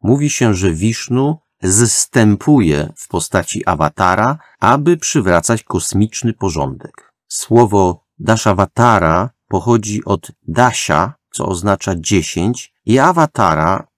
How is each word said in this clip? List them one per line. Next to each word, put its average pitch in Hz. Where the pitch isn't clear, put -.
Mówi 139
się, 113
że 92
Wisznu 123
zstępuje 104
w -
postaci -
awatara, 92
aby 143
przywracać 101
kosmiczny 104
porządek. 73
Słowo 101
Dashavatara 101
pochodzi 104
od -
Dasha, 113
co -
oznacza 95
dziesięć, 90
i 117
awatara 127